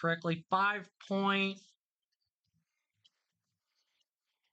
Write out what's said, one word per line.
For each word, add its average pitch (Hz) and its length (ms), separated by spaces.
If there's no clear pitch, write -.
correctly, 165 500
five 196 380
point, 196 500